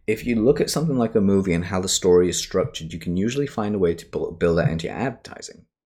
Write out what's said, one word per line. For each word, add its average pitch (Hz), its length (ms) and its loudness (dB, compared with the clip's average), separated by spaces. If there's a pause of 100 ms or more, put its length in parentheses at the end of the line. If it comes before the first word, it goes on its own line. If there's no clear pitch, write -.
if 110 180 -4
you 120 120 0
look 113 240 4
at - 100 0
something 147 260 0
like 117 180 0
a 110 60 2
movie 98 320 4
and 85 140 0
how 95 140 -2
the 92 80 -4
story 90 420 4
is 80 80 -4
structured, - 540 -4
you 85 60 -10
can 87 200 -6
usually 127 280 -2
find 104 280 -4
a 104 40 -2
way 85 160 2
to - 120 -12
bu-, - 340 -6
build 85 180 2
that 82 120 2
into 82 160 -4
your 50 100 -8
advertising. - 680 -10 (200)